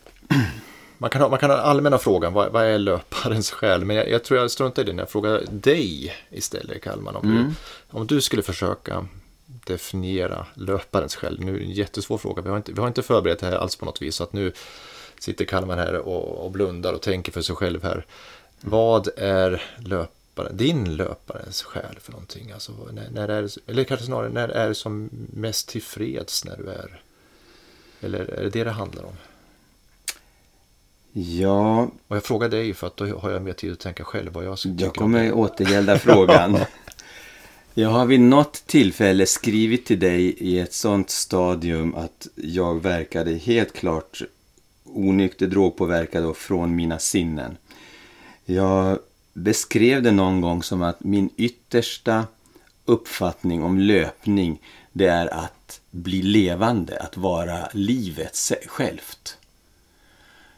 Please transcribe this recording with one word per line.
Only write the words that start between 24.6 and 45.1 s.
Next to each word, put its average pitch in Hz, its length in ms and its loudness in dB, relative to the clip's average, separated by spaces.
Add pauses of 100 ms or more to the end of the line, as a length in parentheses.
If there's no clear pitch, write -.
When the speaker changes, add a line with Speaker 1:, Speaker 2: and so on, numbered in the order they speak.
Speaker 1:
du 110 80 -2
som 107 340 -8 (240)
mest 110 360 -6
tillfreds - 760 -8
när - 120 -14
du - 120 -12
är? - 320 -14 (1000)
Eller 98 180 -6
är - 240 -8
det 101 60 -4
det 113 140 -2
det 113 80 -4
handlar 95 320 -10
om? 90 100 -16 (2000)
Speaker 2:
Ja. 98 720 2 (260)
Speaker 1:
Och 107 80 -6
jag 104 80 -4
frågar 117 260 -2
dig 110 240 -2
för 90 140 -10
att - 100 -12
då 101 200 -6
har 92 140 -6
jag 95 100 -4
mer 95 120 -8
tid 92 180 -8
att 87 80 -12
tänka - 240 -10
själv 90 300 -8
vad 87 120 -8
jag 95 140 -8
ska 95 100 -4
Speaker 2:
Jag 90 80 -4
Speaker 1:
tycka 92 120 -2
om 90 40 -6
Speaker 2:
kommer 113 300 4
Speaker 1:
det. 113 80 2
Speaker 2:
återgälda 101 680 4
frågan. 95 600 8
Speaker 1:
<laughs> - 1120 -12
Speaker 2:
Jag 110 160 2
har 123 160 4
vid 127 140 8
något 135 340 8 (140)
tillfälle 98 580 6
skrivit 110 600 2
till 98 140 2
dig 90 260 4
i 90 340 0
ett 87 140 -4
sånt 101 360 0
stadium 85 840 0
att 82 400 -10
jag 85 480 -2
verkade 85 500 -2
helt 107 400 0
klart - 480 -4 (640)
onykter, 98 640 2